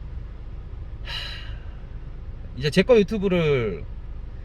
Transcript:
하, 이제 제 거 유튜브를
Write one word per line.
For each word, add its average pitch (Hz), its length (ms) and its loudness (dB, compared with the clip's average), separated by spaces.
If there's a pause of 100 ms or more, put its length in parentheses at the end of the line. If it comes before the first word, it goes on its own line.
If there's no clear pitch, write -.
(1040)
하, - 80 -8 (1500)
이제 143 120 0
제 185 140 8
거 247 140 10
유튜브를 165 840 4 (600)